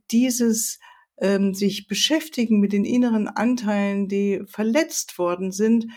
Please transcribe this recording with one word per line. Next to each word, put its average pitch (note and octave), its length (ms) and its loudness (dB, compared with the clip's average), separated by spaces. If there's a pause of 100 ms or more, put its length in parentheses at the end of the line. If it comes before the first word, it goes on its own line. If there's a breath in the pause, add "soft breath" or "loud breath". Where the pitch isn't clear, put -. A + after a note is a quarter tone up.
(120)
dieses, A#3 680 2 (420 loud breath)
ähm, G3 320 2
sich G3 340 -2
beschäftigen A3+ 720 0
mit G3+ 140 2
den G3+ 120 2
inneren A#3 420 0
Anteilen, G3+ 800 -2
die G3 380 0
verletzt A#3 720 -2
worden F3+ 340 -2
sind, A3 460 2